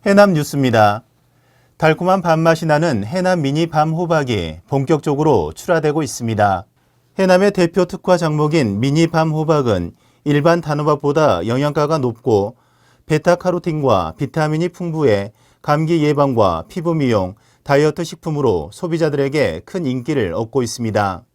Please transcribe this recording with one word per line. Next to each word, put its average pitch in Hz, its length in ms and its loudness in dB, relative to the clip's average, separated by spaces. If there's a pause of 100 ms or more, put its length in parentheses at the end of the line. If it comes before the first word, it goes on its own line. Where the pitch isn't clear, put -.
해남 202 240 6
뉴스입니다. 120 720 2 (720)
달콤한 175 460 0
밤맛이 165 440 2
나는 151 380 0
해남 180 380 -2
미니 147 260 0
밤 160 240 0
호박이 127 760 -2
본격적으로 139 840 0
출하되고 156 500 -2
있습니다. 104 640 -2 (540)
해남의 190 320 4
대표 180 320 0
특화 180 320 0
작목인 151 640 0
미니 147 280 2
밤 160 240 0
호박은 135 600 0 (320)
일반 151 380 2
단호박보다 147 840 0
영양가가 147 500 -2
높고 117 580 -2 (500)
베타카로틴과 156 1080 0
비타민이 156 540 -2
풍부해 147 640 -2 (280)
감기 156 400 0
예방과 131 680 2
피부 170 260 -4
미용, 110 400 0 (280)
다이어트 147 420 0
식품으로 127 680 -2
소비자들에게 143 960 -2
큰 180 200 -8
인기를 123 480 -2
얻고 113 300 -4
있습니다. 104 720 -4